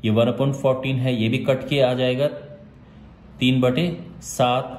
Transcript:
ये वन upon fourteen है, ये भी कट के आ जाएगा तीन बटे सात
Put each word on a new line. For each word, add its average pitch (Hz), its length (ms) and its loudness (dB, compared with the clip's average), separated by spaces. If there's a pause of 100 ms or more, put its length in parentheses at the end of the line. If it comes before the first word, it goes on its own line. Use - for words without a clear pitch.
ये 110 60 2
वन 117 220 4
upon 139 240 0
fourteen 131 420 0
है, 127 160 0
ये 110 140 0
भी 127 120 0
कट 131 280 0
के 143 120 0
आ 127 140 4
जाएगा 127 320 0 (1120)
तीन 127 200 4
बटे 127 240 2 (380)
सात - 560 -2